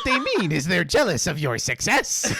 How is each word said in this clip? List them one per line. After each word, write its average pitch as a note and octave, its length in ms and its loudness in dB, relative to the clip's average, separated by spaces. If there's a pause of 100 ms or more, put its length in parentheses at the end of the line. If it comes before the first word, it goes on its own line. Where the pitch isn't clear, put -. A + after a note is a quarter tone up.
they C4 140 2
mean C4 340 0
is C#3+ 140 0
they're F3 180 2
jealous F#3 420 2
of D#3 120 -2
your C3+ 200 -2
success. - 800 0